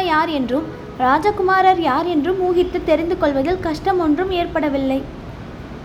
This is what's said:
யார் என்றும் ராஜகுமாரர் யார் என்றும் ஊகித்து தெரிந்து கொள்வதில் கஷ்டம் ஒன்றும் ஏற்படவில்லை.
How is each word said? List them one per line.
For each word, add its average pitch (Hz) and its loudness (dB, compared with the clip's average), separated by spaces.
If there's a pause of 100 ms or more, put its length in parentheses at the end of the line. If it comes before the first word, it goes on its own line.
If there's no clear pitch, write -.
யார் 330 2
என்றும் 269 -2 (360)
ராஜகுமாரர் 370 4
யார் 311 2
என்றும் 349 0
ஊகித்து 359 0
தெரிந்து 339 0
கொள்வதில் 294 0
கஷ்டம் 359 -2
ஒன்றும் 339 0
ஏற்படவில்லை. 285 -2 (800)